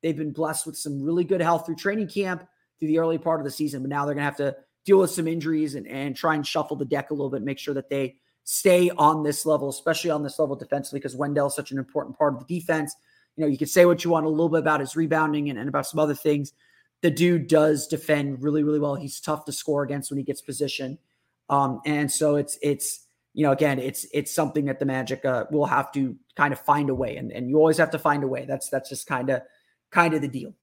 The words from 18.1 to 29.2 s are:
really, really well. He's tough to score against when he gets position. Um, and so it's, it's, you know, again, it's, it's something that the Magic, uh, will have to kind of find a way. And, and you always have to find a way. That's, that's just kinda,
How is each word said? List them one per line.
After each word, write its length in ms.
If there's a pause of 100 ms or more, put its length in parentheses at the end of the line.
really, 200
really 160
well. 160
He's 240
tough 260
to 60
score 320
against 260
when 80
he 60
gets 180
position. 560 (520)
Um, 360
and 260
so 240
it's, 260
it's, 460 (260)
you 100
know, 80
again, 280
it's, 340
it's 200
something 320
that 140
the 60
Magic, 400
uh, 260
will 140
have 280
to 220 (200)
kind 180
of 60
find 300
a 60
way. 220
And, 140
and 180
you 80
always 200
have 140
to 80
find 240
a 40
way. 180
That's, 240
that's 200
just 180
kinda, 360 (480)